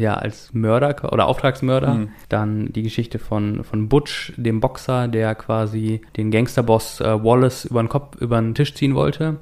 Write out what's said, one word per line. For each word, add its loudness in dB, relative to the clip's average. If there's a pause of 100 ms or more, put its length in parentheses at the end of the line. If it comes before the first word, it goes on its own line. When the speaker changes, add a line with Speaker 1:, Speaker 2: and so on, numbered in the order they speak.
Speaker 1:
ja, 2
als -8
Mörder 0
oder 4
Auftragsmörder. 0
Speaker 2:
Mhm. -2 (200)
Speaker 1:
Dann -2
die -4
Geschichte -4
von, -2
von -2
Butch, 0
dem -2
Boxer, -2
der 0
quasi -2 (160)
den 0
Gangsterboss, 2
äh, 0
Wallace 4
über 0
den -2
Kopf, -4
über 0
den 0
Tisch 0
ziehen 0
wollte, 0